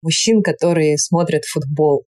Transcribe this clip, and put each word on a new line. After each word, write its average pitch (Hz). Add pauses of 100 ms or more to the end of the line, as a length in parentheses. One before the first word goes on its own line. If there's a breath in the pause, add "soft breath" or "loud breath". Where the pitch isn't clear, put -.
мужчин, 214
которые 160
смотрят 165
футбол. 143